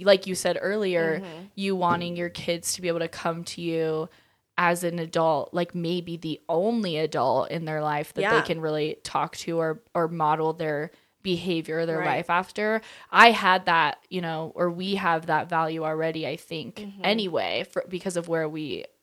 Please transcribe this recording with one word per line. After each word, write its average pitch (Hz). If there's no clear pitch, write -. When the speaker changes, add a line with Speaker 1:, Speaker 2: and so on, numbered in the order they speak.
Speaker 1:
like 196
you 185
said 175
earlier, 180
Speaker 2:
Mm-hmm. 170
Speaker 1:
you 196
wanting 175
your 175
kids 170
to 185
be 180
able 170
to 165
come 170
to -
you 160
as 175
an 170
adult, 160
like, 175
maybe 170
the 160
only 190
adult 135
in 170
their 156
life 151
that -
they 214
Speaker 2:
Yeah. 202
Speaker 1:
can 165
really 151
talk 147
to 165
or, 160
or 170
model 160
their 156
behavior, 165
their 160
Speaker 2:
Right. 151
Speaker 1:
life 170
after. 208
I 214
had 190
that, 165
you 185
know, 160
or 180
we 185
have 170
that 156
value 160
already, 160
I 156
think, 160
Speaker 2:
Mm-hmm. 202
Speaker 1:
anyway, 160
for, -
because 185
of 170
where 165
we 151